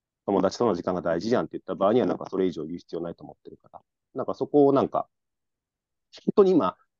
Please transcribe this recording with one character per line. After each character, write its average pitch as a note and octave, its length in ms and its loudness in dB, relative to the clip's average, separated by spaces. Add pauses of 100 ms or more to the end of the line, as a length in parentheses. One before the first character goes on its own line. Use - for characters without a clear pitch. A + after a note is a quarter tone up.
(260)
友 F#2+ 160 0
達 F#2+ 160 -2
と A#2+ 80 0
の G2+ 80 2
時 F2 80 -6
間 F#2 120 -4
が E2+ 80 -4
大 E2+ 180 -2
事 G#2+ 80 -6
じ A#2+ 80 0
ゃ F2+ 60 0
ん D#2+ 40 -6
っ - 20 -8
て - 100 -12
言 - 20 -20
っ - 40 -20
た F#2 100 -8
場 F#2+ 140 0
合 G#2+ 40 2
に B2 80 4
は、 F#2+ 60 0
な E2+ 80 -2
ん - 40 -8
か D#2+ 120 -12
そ F#2+ 80 -6
れ F#2+ 80 2
以 F2 60 -2
上 D#2+ 120 -10
言 E2+ 120 -10
う - 20 -10
必 - 160 -16
要 E2 60 -6
な E2+ 100 -8
い - 40 -12
と - 100 -20
思 C#2+ 140 -20
っ - 40 -20
て - 80 -20
る - 80 -20
か - 140 -20
ら。 - 80 -20 (340)
な B2+ 80 -6
ん - 40 -10
か F#3 80 -4
そ C3 120 -6
こ C#3+ 200 4
を C#3 60 4
な C3 100 4
ん E2+ 60 0
か、 - 200 -6 (1160)
本 - 120 -6
当 G3+ 80 8
に F#3 80 4
今、 G#2+ 240 0 (240)